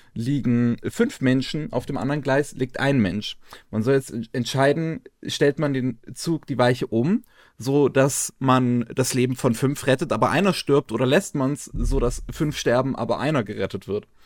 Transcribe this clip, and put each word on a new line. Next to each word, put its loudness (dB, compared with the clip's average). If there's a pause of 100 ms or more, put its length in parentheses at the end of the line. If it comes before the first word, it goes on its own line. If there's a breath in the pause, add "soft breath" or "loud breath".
(140 soft breath)
liegen 0 (100)
fünf 0
Menschen, 0
auf -4
dem -6
anderen -4
Gleis 0
liegt -6
ein 2
Mensch. -2 (320 loud breath)
Man -2
soll 4
jetzt 0
en-, -8
entscheiden, 0 (260)
stellt 0
man 0
den -2 (160)
Zug -4
die -6
Weiche 2
um, 0 (340 soft breath)
so 2
dass 0
man 4 (100)
das 0
Leben 2
von 0
fünf -2
rettet, 2
aber 2
einer 2
stirbt, 0
oder 0
lässt 2
man's -2
so, 0
dass -2
fünf -4
sterben, 2
aber -4
einer 0
gerettet -6
wird. -4 (200 loud breath)